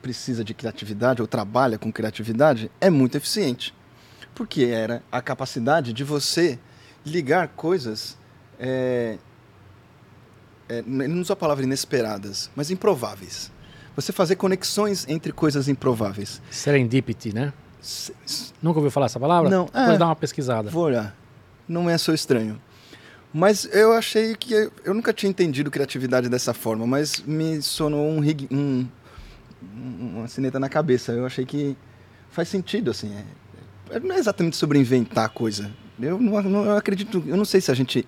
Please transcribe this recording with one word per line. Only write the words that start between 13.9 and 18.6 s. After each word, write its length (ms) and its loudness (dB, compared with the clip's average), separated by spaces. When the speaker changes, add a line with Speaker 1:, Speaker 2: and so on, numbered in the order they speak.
Speaker 1:
Você 180 -4
fazer 240 2
conexões 720 0
entre 240 -4
coisas 360 0
improváveis. 800 -2
Speaker 2:
Serendipity, 840 0
né? 180 -2
Speaker 1:
Se, 320 -12
se 340 -8
Speaker 2:
Nunca 180 2